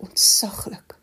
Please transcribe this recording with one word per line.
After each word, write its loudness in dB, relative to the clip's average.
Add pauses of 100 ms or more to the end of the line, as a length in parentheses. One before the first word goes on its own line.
Ontsaglik. 0